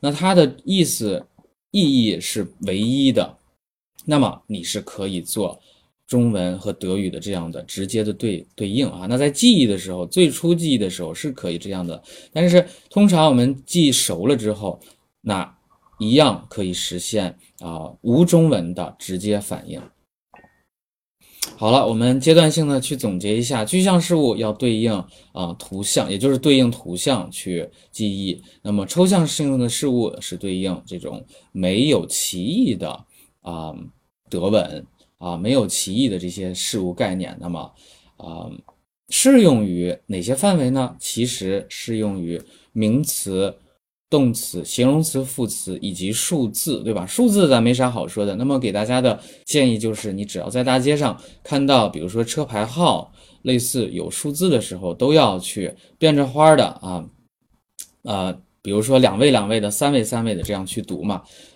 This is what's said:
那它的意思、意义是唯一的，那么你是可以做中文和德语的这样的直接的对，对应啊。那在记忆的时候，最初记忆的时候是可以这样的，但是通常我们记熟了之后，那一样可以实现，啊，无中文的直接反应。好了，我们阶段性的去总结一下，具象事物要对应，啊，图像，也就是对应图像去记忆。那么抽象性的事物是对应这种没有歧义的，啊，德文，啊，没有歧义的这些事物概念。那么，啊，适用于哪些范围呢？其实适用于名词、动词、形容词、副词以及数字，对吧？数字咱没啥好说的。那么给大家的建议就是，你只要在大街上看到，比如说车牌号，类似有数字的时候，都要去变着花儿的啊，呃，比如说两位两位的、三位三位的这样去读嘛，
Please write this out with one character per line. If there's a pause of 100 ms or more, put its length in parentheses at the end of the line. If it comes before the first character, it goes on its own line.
那
它
的
意
思、 (460)
意
义
是 (100)
唯
一
的， (720)
那
么
你
是
可
以
做 (460)
中
文
和
德
语
的
这
样
的
直
接
的
对，
对
应
啊。
那
在
记
忆
的
时
候，
最
初
记
忆
的
时
候
是
可
以
这
样
的， (300)
但
是 (220)
通
常
我
们
记
熟
了
之
后， (420)
那 (420)
一
样
可
以
实
现， (220)
啊， (120)
无
中
文
的
直
接
反
应。 (1800)
好
了，
我
们
阶
段
性
的
去
总
结
一
下，
具
象
事
物
要
对
应， (400)
啊，
图
像，
也
就
是
对
应
图
像
去 (220)
记
忆。 (180)
那
么
抽
象
性
的
事
物
是
对
应
这
种 (280)
没
有
歧
义
的， (340)
啊， (540)
德
文， (340)
啊，
没
有
歧
义
的
这
些
事
物
概
念。
那
么， (440)
啊， (600)
适
用
于 (100)
哪
些
范
围
呢？
其
实
适
用
于 (320)
名
词、 (560)
动
词、
形
容
词、
副
词
以
及
数
字，
对
吧？
数
字
咱
没
啥
好
说
的。
那
么
给
大
家
的 (260)
建
议
就
是，
你
只
要
在
大
街
上 (220)
看
到，
比
如
说
车
牌
号， (320)
类
似
有
数
字
的
时
候，
都
要
去 (240)
变
着
花
儿
的
啊， (920)
呃， (220)
比
如
说
两
位
两
位
的、
三
位
三
位
的
这
样
去
读
嘛， (340)